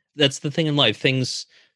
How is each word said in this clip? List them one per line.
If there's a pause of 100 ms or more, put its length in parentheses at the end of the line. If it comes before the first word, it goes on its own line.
(160)
That's
the
thing
in
life.
Things, (300)